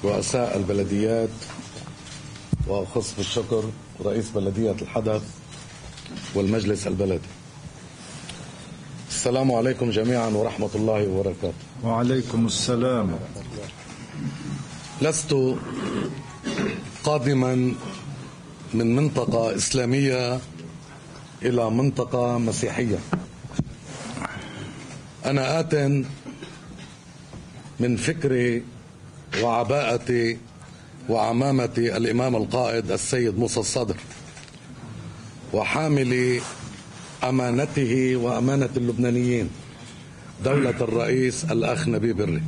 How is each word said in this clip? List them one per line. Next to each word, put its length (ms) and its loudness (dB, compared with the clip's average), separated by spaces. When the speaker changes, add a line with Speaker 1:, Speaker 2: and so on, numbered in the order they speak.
Speaker 1:
رؤساء 520 2
البلديات، 720 2
وأخص 500 -2
بالشكر 480 0
رئيس 260 0
بلدية 520 2
الحدث 400 0
والمجلس 520 2
البلدي. 420 0
السلام 440 2
عليكم 380 2
جميعًا 380 2
ورحمة 460 2
الله 340 4
وبركاته. 440 0
Speaker 2:
وعليكم 640 2
السلام. 720 2
Speaker 1:
لست 540 2
قادماً 680 4
من 220 4
منطقة 600 2
إسلامية 840 2
إلى 280 4
منطقة 680 2
مسيحية. 600 2
أنا 360 4
آت 140 2
من 160 4
فكر 640 2
وعباءة 960 2
وعمامة 680 4
الإمام 580 4
القائد 540 2
السيد 480 2
موسى 220 2
الصدر، 360 0
وحامل 880 4
أمانته 920 4
وأمانة 600 4
اللبنانيين، 720 2
دولة 260 4
الرئيس 640 2
الأخ 440 2
نبيه 240 4
بري 360 2